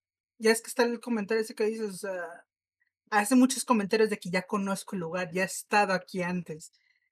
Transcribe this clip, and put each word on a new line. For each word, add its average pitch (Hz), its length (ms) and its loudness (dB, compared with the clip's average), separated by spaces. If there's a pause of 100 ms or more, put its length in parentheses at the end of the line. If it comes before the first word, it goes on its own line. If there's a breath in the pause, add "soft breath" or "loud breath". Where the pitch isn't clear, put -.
(400)
ya 220 120 4
es 226 100 0
que - 80 -14
está - 140 0
el 240 180 -2
comentario 220 420 -2
ese 226 120 -14
que 214 100 -2
dices, 220 260 -4
o 180 60 -12
sea, 175 480 -10 (640)
hace 208 240 4
muchos 254 300 6
comentarios 214 460 2
de 202 80 -4
que 180 120 -10
ya 180 120 0
conozco 196 520 -4
el 185 60 -4
lugar, 170 320 -6
ya 185 100 -2
he - 40 0
estado 208 460 0
aquí 185 300 -4
antes. 175 500 -8 (380)